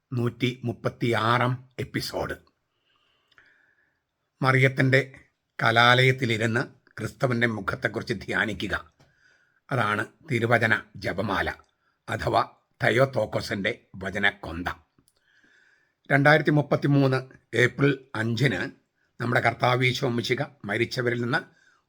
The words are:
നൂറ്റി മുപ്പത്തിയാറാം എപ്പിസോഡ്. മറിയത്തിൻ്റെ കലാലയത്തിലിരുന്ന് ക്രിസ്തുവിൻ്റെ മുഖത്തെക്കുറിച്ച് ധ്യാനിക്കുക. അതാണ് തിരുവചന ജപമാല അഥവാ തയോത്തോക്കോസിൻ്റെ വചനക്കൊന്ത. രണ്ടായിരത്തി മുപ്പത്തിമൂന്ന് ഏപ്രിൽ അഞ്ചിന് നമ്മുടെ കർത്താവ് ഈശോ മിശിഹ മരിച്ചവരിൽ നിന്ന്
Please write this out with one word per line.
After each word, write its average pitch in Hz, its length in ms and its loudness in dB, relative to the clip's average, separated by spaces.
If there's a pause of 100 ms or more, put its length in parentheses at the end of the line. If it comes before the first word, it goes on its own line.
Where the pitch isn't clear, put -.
(120)
നൂറ്റി 120 520 -2
മുപ്പത്തിയാറാം 120 1040 -2 (100)
എപ്പിസോഡ്. - 560 -6 (2000)
മറിയത്തിൻ്റെ 131 680 2 (500)
കലാലയത്തിലിരുന്ന് 120 1000 4 (380)
ക്രിസ്തുവിൻ്റെ 117 480 -2
മുഖത്തെക്കുറിച്ച് 107 680 -6
ധ്യാനിക്കുക. 101 800 -6 (800)
അതാണ് 107 340 0 (240)
തിരുവചന 113 520 2 (140)
ജപമാല 90 560 -4 (560)
അഥവാ 110 400 0 (360)
തയോത്തോക്കോസിൻ്റെ 110 1000 -2 (120)
വചനക്കൊന്ത. 95 720 -6 (1400)
രണ്ടായിരത്തി 147 380 4
മുപ്പത്തിമൂന്ന് 139 800 2 (240)
ഏപ്രിൽ 135 440 2 (160)
അഞ്ചിന് 113 540 0 (520)
നമ്മുടെ 120 200 2
കർത്താവ് 123 440 2
ഈശോ 127 240 0
മിശിഹ 120 360 -2 (200)
മരിച്ചവരിൽ 117 580 -2
നിന്ന് 139 360 -6 (300)